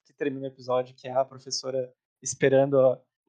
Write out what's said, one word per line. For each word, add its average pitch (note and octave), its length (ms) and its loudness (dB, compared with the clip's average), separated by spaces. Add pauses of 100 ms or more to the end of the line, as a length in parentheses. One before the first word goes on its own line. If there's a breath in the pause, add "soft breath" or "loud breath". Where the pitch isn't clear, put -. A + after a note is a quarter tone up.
que - 80 -20
termina C3+ 320 -6
o C3 60 -10
episódio, B2+ 440 -6
que - 120 -18
é B2 60 -10
a C3 120 0
professora C3 680 -8 (300)
esperando C3+ 580 2
a, C3 200 4 (300)